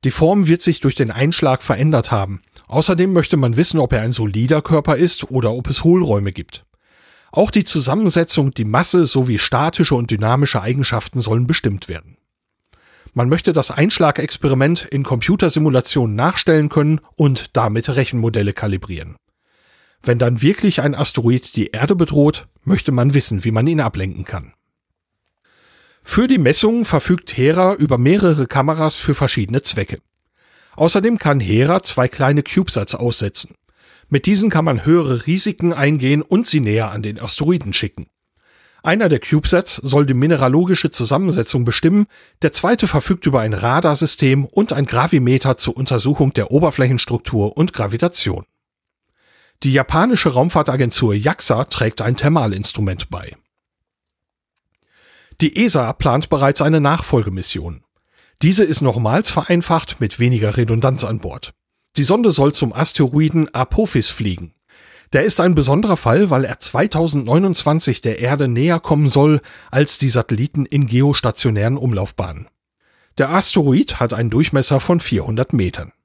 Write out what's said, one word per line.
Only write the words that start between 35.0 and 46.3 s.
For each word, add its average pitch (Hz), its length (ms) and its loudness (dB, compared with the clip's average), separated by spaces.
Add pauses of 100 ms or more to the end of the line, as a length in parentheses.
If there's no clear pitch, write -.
Risiken 175 460 -2
eingehen 147 500 0
und 214 240 0
sie 156 140 2
näher 110 320 0
an 107 100 -8
den 104 160 -8
Asteroiden 143 540 -2
schicken. - 360 -6 (760)
Einer 196 240 2
der 143 140 2
CubeSats 170 540 0
soll 139 300 2
die 135 80 0
mineralogische 151 800 2
Zusammensetzung 139 720 -2
bestimmen, 170 440 2 (340)
der 156 100 2
zweite 226 360 0
verfügt - 380 -2
über 139 140 2
ein 107 140 -2
Radarsystem 139 920 0
und 202 300 -2
ein 139 120 0
Gravimeter 127 720 2
zur - 220 -6
Untersuchung 135 560 0